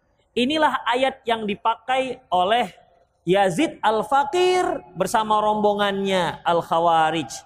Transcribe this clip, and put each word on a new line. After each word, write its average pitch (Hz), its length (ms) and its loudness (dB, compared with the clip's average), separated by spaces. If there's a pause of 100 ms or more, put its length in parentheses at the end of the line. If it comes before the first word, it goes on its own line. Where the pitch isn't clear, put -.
(340)
Inilah 269 480 0
ayat 254 400 -2
yang 226 240 -4
dipakai 254 800 -4
oleh 185 480 0 (500)
Yazid 196 560 2
Al-Faqir 285 1120 0
bersama 220 480 0
rombongannya 202 1040 0
Al-Khawarij. 165 880 0 (140)